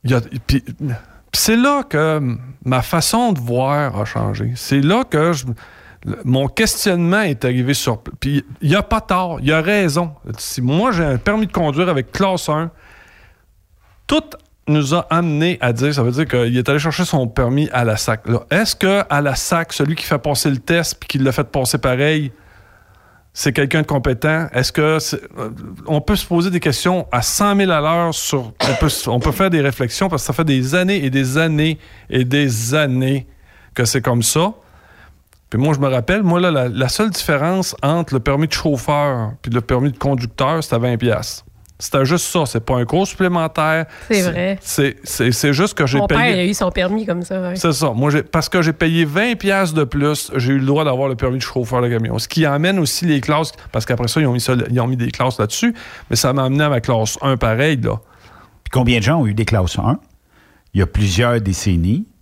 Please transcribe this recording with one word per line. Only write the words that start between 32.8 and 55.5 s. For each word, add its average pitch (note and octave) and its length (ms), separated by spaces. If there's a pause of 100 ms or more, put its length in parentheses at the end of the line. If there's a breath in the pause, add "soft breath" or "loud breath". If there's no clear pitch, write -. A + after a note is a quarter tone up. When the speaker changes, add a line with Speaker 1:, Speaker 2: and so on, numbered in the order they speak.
Speaker 1:
que A#2+ 120
c'est B2+ 160
comme A#2+ 200
ça. F3 300 (960 soft breath)
Puis - 100
moi, D3 140
je C#3 80
me C#3 80
rappelle, C3 340
moi, F3 180
là, F3+ 100
la, C3 180
la B2 220
seule A3 180
différence F3 720
entre D#3 300
le C3 80
permis C#3+ 280
de - 40
chauffeur C#3 800 (100)
puis B2 100
le A#2 120
permis B2+ 300
de - 60
conducteur, C3+ 640
c'était A#2+ 160
vingt A#2+ 200
piastres. G#2+ 480 (340)
C'était C3+ 240
juste - 220
ça. E3 180
C'est A2+ 200
pas C3+ 120
un A#2+ 80
cours F3+ 220
supplémentaire. D#3+ 800 (220 loud breath)
Speaker 2:
C'est A3+ 60
Speaker 1:
C'est F3+ 180
Speaker 2:
vrai. F#3 280
Speaker 1:
c'est, - 440
c'est, B2 260
c'est C#3+ 220
juste F3 220
que D#3 120
j'ai C3 120
Speaker 2:
Mon G3+ 100
Speaker 1:
payé C#3+ 120
Speaker 2:
père, B3 140
il F3+ 60
a F3 60
eu G#3 80
son F#3 180
permis F#3+ 340
comme F3 160
ça, F#3+ 180
ouais. F3+ 140
Speaker 1:
C'est F3 180
ça. C#3 220
Moi, C#3 160
j'ai, C#3+ 140
parce - 240
que F3+ 140
j'ai D#3 100
payé E3 320
vingt F#3+ 340
piastres G3 380
de D3+ 80
plus, C#3+ 500
j'ai C3 200
eu C#3 40
le C3 80
droit C#3+ 160
d'avoir C3+ 260
le C3 60
permis B2+ 240
de B2 60
chauffeur B2 360
de B2 80
camion. A2+ 300
Ce - 80
qui D#3+ 180
amène D#3+ 360
aussi D#3+ 260
les D3 140
classes, D3+ 320 (180 loud breath)
parce B2 160
qu'après A#2+ 220
ça, D#3+ 120
ils D3+ 60
ont B2 60
mis B2 80
ça... B2+ 140 (140)
ils B2 120
ont A#2+ 80
mis B2+ 80
des A#2+ 160
classes B2+ 260
là-dessus, F3 340 (380 loud breath)